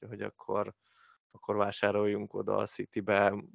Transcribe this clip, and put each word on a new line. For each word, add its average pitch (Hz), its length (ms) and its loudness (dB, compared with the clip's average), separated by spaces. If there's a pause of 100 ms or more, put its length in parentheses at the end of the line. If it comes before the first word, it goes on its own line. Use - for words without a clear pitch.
hogy 104 120 -10
akkor, 104 520 -4 (580)
akkor - 240 -6
vásároljunk 104 800 0
oda 101 220 0
a 104 100 2
Citybe, 101 680 2 (220)